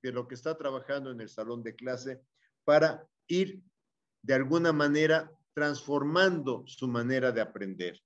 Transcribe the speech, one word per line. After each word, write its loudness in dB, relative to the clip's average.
de -6
lo -6
que -14
está -6
trabajando -6
en -10
el -12
salón -8
de -8
clase -8
para 4
ir 0
de -2
alguna 2
manera 2
transformando 0
su -6
manera 0
de 0
aprender. -6